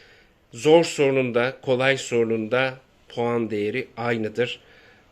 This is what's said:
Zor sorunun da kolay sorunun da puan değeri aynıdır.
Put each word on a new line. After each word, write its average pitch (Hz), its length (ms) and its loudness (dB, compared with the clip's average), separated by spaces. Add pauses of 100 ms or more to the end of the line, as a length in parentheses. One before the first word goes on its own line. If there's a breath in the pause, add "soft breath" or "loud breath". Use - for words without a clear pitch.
(540 soft breath)
Zor 151 300 6
sorunun 135 520 0
da 123 260 0
kolay 131 360 2
sorunun 113 540 -2
da 131 260 0 (320)
puan 120 400 -2
değeri 107 380 -4 (100)
aynıdır. 120 600 -4 (520 soft breath)